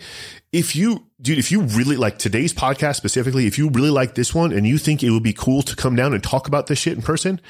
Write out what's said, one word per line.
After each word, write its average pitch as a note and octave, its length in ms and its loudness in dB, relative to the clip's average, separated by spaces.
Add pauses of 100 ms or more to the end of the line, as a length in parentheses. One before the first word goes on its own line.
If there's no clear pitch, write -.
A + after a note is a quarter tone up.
(520)
if E3+ 240 0
you, G3+ 320 0 (140)
dude, D3 160 0
if B2 140 0
you G#3 100 4
really B2 340 2
like A2+ 220 0
today's A#2 360 0
podcast C#3 420 -2
specifically, B2+ 520 0
if - 100 -2
you D3+ 120 2
really C3+ 200 2
like C3 260 2
this - 180 -2
one E3 180 2
and G2+ 140 2
you C3 120 4
think D3+ 260 0
it A#2+ 80 4
would A2+ 120 2
be A2 100 0
cool C3 300 0
to - 120 -8
come B2+ 200 0
down C3 180 2
and G2 100 -2
talk - 240 -2
about C#3+ 200 -2
this C#3+ 120 0
shit - 140 -2
in A#2 80 -8
person, E3 380 -2 (100)